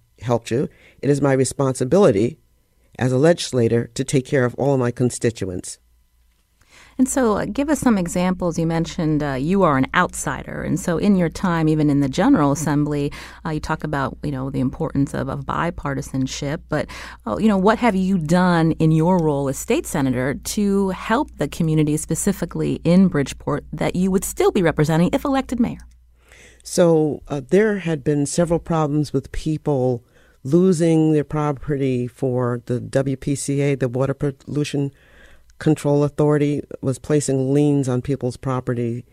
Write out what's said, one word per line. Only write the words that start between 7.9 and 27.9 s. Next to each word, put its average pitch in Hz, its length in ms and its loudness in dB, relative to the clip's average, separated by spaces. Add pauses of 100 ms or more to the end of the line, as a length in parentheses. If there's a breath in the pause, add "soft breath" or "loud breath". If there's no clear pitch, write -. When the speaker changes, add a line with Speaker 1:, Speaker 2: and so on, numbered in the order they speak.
Speaker 2:
examples. 180 640 -2
You 165 80 0
mentioned, 160 560 -2
uh, 143 100 -4
you 170 300 0
are 147 140 4
an 131 180 2
outsider. - 680 -4
And 147 180 -2
so - 200 -2
in 208 160 4
your 175 120 2
time, 165 400 0
even 156 220 2
in 143 120 2
the 143 60 2
General 175 440 4
Assembly, 147 600 -2 (320 loud breath)
uh, 165 60 -6
you 156 100 -4
talk - 240 -6
about, 143 380 -4
you 151 80 -6
know, 135 220 -6
the 139 80 -4
importance 139 560 -2
of, 131 120 -4
of - 120 -6
bipartisanship. 139 1300 -6
But, 151 160 -2 (400 loud breath)
uh, 220 120 -4
you 208 100 2
know, 202 100 4
what 214 220 2
have 226 160 2
you 185 240 0
done 165 540 2
in 160 180 2
your 160 260 4
role 143 320 0
as 139 80 -4
state - 300 -2
senator 131 480 -2
to 196 540 0
help 226 480 -2
the 147 100 -2
community, 156 500 0
specifically 160 880 -4
in 180 240 6
Bridgeport, 147 640 -2
that 156 220 -2
you 185 160 0
would 185 120 0
still - 280 0
be 208 100 2
representing 160 520 4
if 277 120 0
elected 269 340 -2
mayor? 180 200 -2 (840 soft breath)
Speaker 1:
So, 160 640 2
uh, 147 220 -6
there 208 300 2
had 160 240 -4